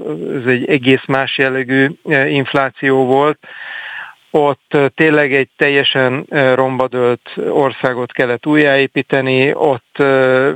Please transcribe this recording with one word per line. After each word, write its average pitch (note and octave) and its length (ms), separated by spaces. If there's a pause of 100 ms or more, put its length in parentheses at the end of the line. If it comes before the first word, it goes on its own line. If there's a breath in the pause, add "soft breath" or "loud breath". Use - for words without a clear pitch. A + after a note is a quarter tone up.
(400)
az A#2+ 80
egy B2+ 220
egész C3 380
más C3+ 300
jellegű, C3 520 (140)
ö, C#3+ 220
infláció C3+ 800
volt. C#3 340 (920 loud breath)
Ott, C#3+ 380
ö, C#3+ 260
tényleg D3 380
egy C3+ 240
teljesen, C#3 720
ö, C3 260
rombadölt B2+ 800 (160)
országot B2 640
kellett A#2+ 340
újjáépíteni, C#3 1080
ott, - 440
ö, C3+ 580